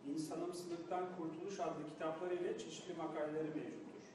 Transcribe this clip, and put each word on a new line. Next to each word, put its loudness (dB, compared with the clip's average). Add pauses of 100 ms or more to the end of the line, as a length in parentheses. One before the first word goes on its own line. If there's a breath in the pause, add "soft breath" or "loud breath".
(140)
İnsanımsızlıktan 0 (120)
Kurtuluş -2
adlı 0
kitapları 2
ile 4
çeşitli -4
makaleleri 2
mevcuttur. -2